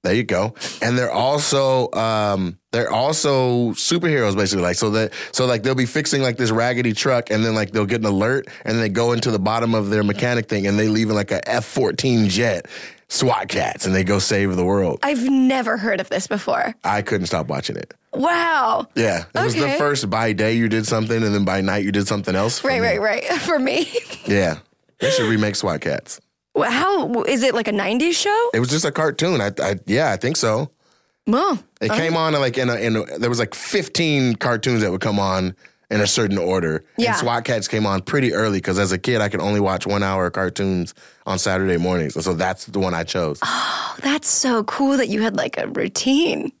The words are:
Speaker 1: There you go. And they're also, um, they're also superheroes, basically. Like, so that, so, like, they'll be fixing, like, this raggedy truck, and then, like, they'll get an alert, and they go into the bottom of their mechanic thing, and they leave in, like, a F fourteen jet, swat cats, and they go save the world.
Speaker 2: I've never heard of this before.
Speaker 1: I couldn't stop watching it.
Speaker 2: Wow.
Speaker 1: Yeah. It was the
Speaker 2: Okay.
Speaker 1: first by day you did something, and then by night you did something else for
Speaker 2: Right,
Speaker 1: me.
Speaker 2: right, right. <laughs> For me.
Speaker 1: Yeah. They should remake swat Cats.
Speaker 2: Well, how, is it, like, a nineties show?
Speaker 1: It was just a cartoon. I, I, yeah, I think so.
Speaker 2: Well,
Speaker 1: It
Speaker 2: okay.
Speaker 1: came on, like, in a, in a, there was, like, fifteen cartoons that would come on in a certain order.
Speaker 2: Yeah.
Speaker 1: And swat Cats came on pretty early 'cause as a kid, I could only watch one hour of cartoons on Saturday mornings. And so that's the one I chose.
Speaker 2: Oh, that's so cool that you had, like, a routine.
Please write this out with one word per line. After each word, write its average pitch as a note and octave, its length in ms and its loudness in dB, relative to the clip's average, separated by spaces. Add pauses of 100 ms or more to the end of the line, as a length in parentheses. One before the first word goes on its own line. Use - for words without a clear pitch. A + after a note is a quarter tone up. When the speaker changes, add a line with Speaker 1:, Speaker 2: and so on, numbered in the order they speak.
Speaker 1:
There F#2 100 2
you A#2+ 80 2
go. G#2 320 -2 (280)
And A#2+ 160 0
they're B2+ 120 0
also, C3+ 800 2
um, G#2 680 0 (140)
they're A#2 200 0
also B2+ 800 2
superheroes, D3 680 0
basically. G2 260 2
Like, F2 140 0
so A2 140 0
that, G#2 220 0 (200)
so, B2+ 140 2
like, A#2+ 180 0
they'll C3 100 2
be B2+ 120 2
fixing, D3+ 360 0
like, B2+ 140 0
this A#2+ 140 0
raggedy A#2 420 2
truck, A#2+ 380 0
and G#2+ 140 2
then, A2+ 120 2
like, G2+ 160 -2
they'll G#2+ 140 2
get A2+ 140 0
an A2 60 0
alert, A2 400 2 (200)
and A2+ 120 0
they A2+ 120 0
go A#2 220 2
into A#2+ 200 0
the G#2+ 80 0
bottom A2+ 340 0
of G#2+ 160 0
their G#2+ 140 2
mechanic A2 440 0
thing, G2+ 180 0
and G2+ 120 2
they G#2+ 100 2
leave G#2+ 200 2
in, G#2+ 80 0
like, G2+ 160 -2
a F#2+ 160 -2
F A#2 160 0
fourteen A#2 640 2
jet, G2 380 0 (420)
swat - 400 0
cats, - 380 -4
and F#2+ 100 0
they F#2+ 80 2
go G2 160 2
save G2 340 2
the F2+ 100 2
world. F#2 380 2
Speaker 2:
I've C4 260 0
never C4 480 2
heard G3+ 240 -2
of - 80 -6
this - 200 -4
before. - 560 -2
Speaker 1:
I G#2 180 0
couldn't G2 240 -2
stop E2+ 220 -2
watching C#2 280 -4
it. G1+ 160 -10 (200)
Speaker 2:
Wow. D#4 840 0
Speaker 1:
Yeah. F#2 300 0 (100)
It - 80 0
was B2 140 0
the C#3+ 80 2
Speaker 2:
Okay. C#3+ 140 0
Speaker 1:
first C#3+ 300 0
by A2 240 0
day G#2+ 200 2
you A#2 160 2
did A2 180 0
something, A2+ 340 0
and G#2+ 140 2
then G2+ 100 2
by F#2+ 180 2
night F#2+ 220 0
you G2 60 0
did G2+ 160 0
something G2+ 300 -2
else G#2+ 240 0
for C4+ 80 -2
Speaker 2:
Right, B3+ 120 0
Speaker 1:
me. A#3 60 0 (100)
Speaker 2:
right, G#3 40 -2
right. G#3 240 0
<laughs> E4 160 -2
For D#4+ 180 0
me. C4+ 340 0 (320)
Speaker 1:
Yeah. - 340 0 (420)
They - 100 2
should A#2 180 2
remake G#2+ 280 2
swat E2+ 240 -2
Cats. - 400 -6 (340)
Speaker 2:
Well, - 160 0
how, C#4 540 0
is A#3 180 2
it, C4 120 2
like, A3+ 140 -2
a G#3 40 -2
nineties A#3+ 440 0
show? A4 380 0
Speaker 1:
It A2+ 60 0
was B2 100 -2
just D#3 160 0
a D3 40 0
cartoon. D#3 520 0
I, G2+ 80 0 (120)
I, G2+ 220 -2
yeah, B2+ 260 2
I G2 60 0
think C3 220 -2
so. A#2 320 0 (560)
Speaker 2:
Well, C#4+ 360 2 (200)
Speaker 1:
It A2 80 -2
Speaker 2:
okay. E3 140 0
Speaker 1:
came E3 120 0
on, D#3+ 160 2
like, C3+ 240 0
in B2+ 140 0
a, A#2+ 60 0
in A2 200 0
a, G#2+ 80 -2 (140)
there A#2 100 0
was, A#2+ 100 0
like, A2+ 160 -2
fifteen D3 840 0
cartoons A#2 440 0
that G#2 100 2
would F2+ 120 -2
come G2+ 180 0
on F#2+ 340 0 (360)
in G#2+ 100 2
a G2+ 60 2
certain G2+ 320 0
order. E2+ 440 0 (140)
Speaker 2:
Yeah. A#3 140 2
Speaker 1:
And G#3 80 0
swat A#2+ 260 0
Cats A2+ 240 -2
came G#2+ 160 0
on G2 160 2
pretty C3 320 0
early G#2 300 0
'cause F#2 160 0
as G2 120 2
a F#2+ 60 0
kid, A2+ 240 0
I G#2 80 2
could G2 140 -2
only G#2 180 2
watch F#2+ 260 0
one G2+ 160 0
hour F#2+ 260 0
of E2 40 -4
cartoons F#2 600 -2 (320)
on F#2+ 120 -2
Saturday F#2+ 380 0
mornings. E2+ 380 0
And D#2+ 100 -4
so F#2 80 0
that's F2+ 320 -2
the F#2 160 -6
one F#2 140 0
I E2 100 -4
chose. E2 400 -4
Speaker 2:
Oh, - 580 -4
that's D4 240 -2
so A#3 380 0
cool C#4 320 0
that B3+ 140 0
you G#3+ 100 -2
had, G#3+ 160 -2
like, - 220 -4
a - 100 -4
routine. - 920 -2